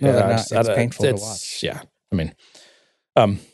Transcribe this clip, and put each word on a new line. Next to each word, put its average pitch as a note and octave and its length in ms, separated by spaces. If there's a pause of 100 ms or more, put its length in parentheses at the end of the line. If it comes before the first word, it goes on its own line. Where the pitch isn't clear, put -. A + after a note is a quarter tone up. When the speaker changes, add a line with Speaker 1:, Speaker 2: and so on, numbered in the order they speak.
Speaker 1:
No, C3+ 100
they're A2+ 120
Speaker 2:
Uh, - 20
I F#2+ 60
Speaker 1:
not. A2+ 80
Speaker 2:
just, - 140
I A#2 60
Speaker 1:
It's A2+ 80
Speaker 2:
don't, G#2 80
Speaker 1:
painful A#2+ 300
to C#3 60
Speaker 2:
it's, G2+ 100
Speaker 1:
watch. - 420
Speaker 2:
yeah. - 160 (320)
I G2+ 40
mean, D#2+ 200 (800)
um, G#2 240 (140)